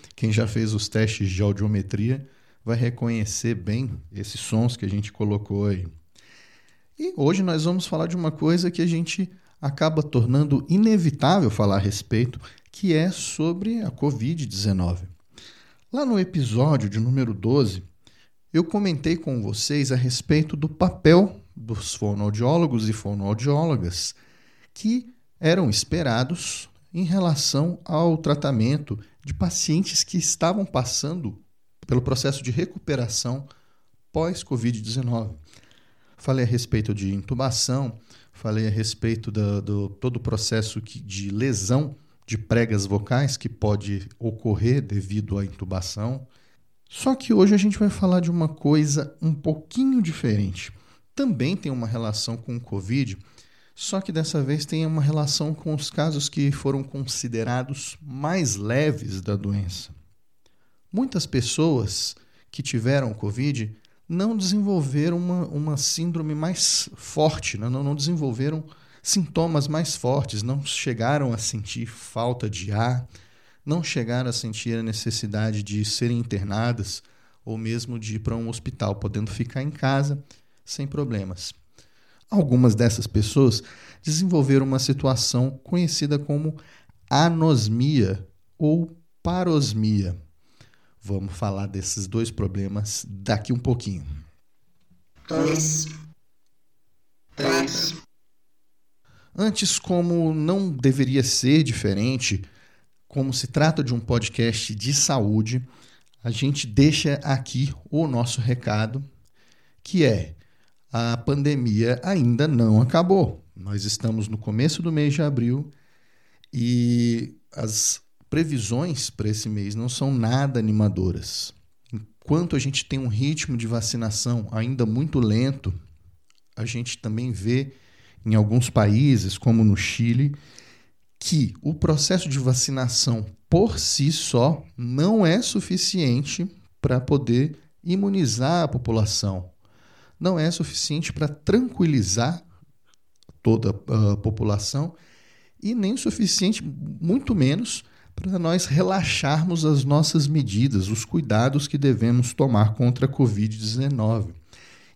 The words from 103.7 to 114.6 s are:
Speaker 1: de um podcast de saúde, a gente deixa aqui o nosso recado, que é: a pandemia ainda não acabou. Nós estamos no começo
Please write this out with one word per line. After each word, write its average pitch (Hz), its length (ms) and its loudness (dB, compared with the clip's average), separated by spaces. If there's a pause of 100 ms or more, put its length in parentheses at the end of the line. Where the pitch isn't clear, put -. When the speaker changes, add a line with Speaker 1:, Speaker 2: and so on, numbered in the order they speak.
Speaker 1:
de 123 100 -2
um 120 60 0
podcast 113 800 -2
de 117 180 -2
saúde, 117 720 2 (560)
a 120 80 -4
gente 131 380 -2
deixa 143 460 4 (100)
aqui 135 500 -2 (160)
o 156 160 0
nosso 120 340 -2
recado, 117 600 -2 (800)
que 175 220 2
é: 87 320 2 (560)
a 117 240 0
pandemia 123 880 2
ainda 139 420 4
não 117 340 6
acabou. 175 640 4 (120)
Nós 101 280 -6
estamos 110 440 -2
no 110 100 -6
começo 117 440 0